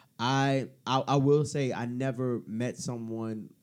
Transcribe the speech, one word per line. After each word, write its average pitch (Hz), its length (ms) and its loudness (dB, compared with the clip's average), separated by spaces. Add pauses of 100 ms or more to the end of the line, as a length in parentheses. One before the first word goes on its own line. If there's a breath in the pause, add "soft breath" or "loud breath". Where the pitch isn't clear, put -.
(180 loud breath)
I, 135 500 2 (180)
I, 131 200 2
I 135 100 4
will 143 280 6
say 139 280 -2
I 104 140 -4
never 127 600 -2
met 113 320 -4
someone 113 720 -6 (120)